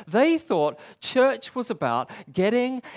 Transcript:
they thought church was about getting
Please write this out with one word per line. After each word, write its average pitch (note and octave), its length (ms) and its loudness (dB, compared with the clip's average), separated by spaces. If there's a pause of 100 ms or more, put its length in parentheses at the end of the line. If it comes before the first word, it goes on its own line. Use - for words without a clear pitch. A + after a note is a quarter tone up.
they C4+ 300 4
thought D3+ 420 -2 (200)
church - 540 0
was B3 160 -6
about B2+ 400 -2 (220)
getting A#3+ 500 0 (140)